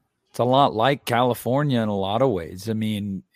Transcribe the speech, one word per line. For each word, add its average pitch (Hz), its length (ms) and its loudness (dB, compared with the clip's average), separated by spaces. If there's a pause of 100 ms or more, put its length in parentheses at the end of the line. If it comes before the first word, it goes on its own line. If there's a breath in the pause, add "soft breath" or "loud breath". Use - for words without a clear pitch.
(300)
it's - 100 -8
a 117 40 2
lot 131 300 4
like 123 320 0
California 123 760 0
in 110 80 0
a 104 80 -2
lot 98 240 -2
of 135 100 4
ways. 92 380 -6
I 113 60 -2
mean, 104 480 -4 (140)